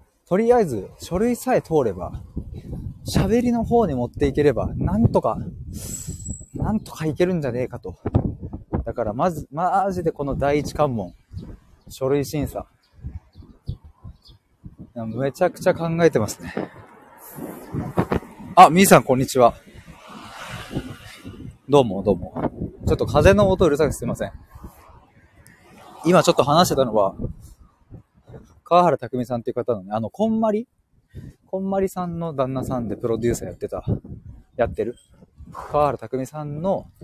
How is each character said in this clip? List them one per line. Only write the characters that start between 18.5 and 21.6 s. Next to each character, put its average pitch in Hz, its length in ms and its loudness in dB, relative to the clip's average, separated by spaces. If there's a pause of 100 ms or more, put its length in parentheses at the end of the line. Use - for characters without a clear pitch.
あ、 175 140 12
み 175 140 6
ー - 20 8
さ 165 140 10
ん、 123 40 4
こ 127 120 2
ん 127 40 2
に 131 60 0
ち - 140 0
は。 117 160 6 (2000)